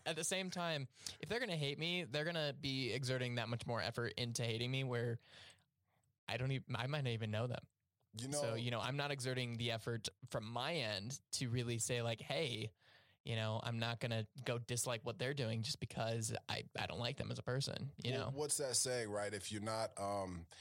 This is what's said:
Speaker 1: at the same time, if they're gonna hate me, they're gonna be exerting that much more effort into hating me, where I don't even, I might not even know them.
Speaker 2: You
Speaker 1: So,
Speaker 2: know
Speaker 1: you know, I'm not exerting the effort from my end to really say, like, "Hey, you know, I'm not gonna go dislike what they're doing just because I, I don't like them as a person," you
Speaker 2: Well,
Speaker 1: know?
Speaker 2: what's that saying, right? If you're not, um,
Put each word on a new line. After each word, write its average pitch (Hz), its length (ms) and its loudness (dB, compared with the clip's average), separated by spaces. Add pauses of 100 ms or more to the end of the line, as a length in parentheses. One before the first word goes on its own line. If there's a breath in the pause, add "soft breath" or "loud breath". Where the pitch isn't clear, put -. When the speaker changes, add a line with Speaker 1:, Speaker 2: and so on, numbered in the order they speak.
Speaker 1:
at 165 80 2
the 151 100 0
same 190 260 0
time, 165 360 0 (340 loud breath)
if 156 80 -4
they're 220 120 0
gonna 175 160 0
hate 147 240 2
me, 175 240 2
they're 147 200 0
gonna 156 360 0
be 135 320 2
exerting 127 440 2
that 117 120 2
much 117 180 -2
more 117 160 0
effort 117 340 0
into 120 280 0
hating 117 260 2
me, 135 140 2
where 120 340 0 (1120 loud breath)
I 107 80 0
don't 131 160 2
even, 131 240 -2
I 120 100 0
might 143 180 2
not 127 60 2
even 110 200 0
know 110 160 2
them. 123 140 -2 (580)
Speaker 2:
You 131 140 -4
Speaker 1:
So, 147 180 2
Speaker 2:
know 113 40 0
Speaker 1:
you 120 160 0
know, 117 100 2
I'm 127 160 0
not 143 140 2
exerting 127 480 0
the 117 140 2
effort 113 360 -2 (220)
from 113 140 -2
my 123 300 -2
end 110 440 -2 (140)
to 131 160 0
really 120 300 2
say, 120 240 2
like, 117 180 0
"Hey, 135 500 0 (540 loud breath)
you 117 120 0
know, 110 260 2
I'm 117 160 -2
not 117 220 0
gonna 113 260 2 (180)
go 120 140 2
dislike 120 460 0
what 117 140 -2
they're 131 160 0
doing 113 280 2
just 139 180 -2
because 113 540 0 (140)
I, - 160 0 (140)
I 104 80 2
don't - 140 -2
like 120 180 0
them 107 120 -2
as 117 80 -4
a - 40 -6
person," 131 480 0 (120)
you 123 100 0
Speaker 2:
Well, 120 140 0
Speaker 1:
know? - 80 0
Speaker 2:
what's 147 220 0
that 131 200 0
saying, 123 340 2
right? 101 240 0
If 101 180 -4
you're 107 100 -2
not, 110 280 0 (100)
um, 95 460 0 (140 loud breath)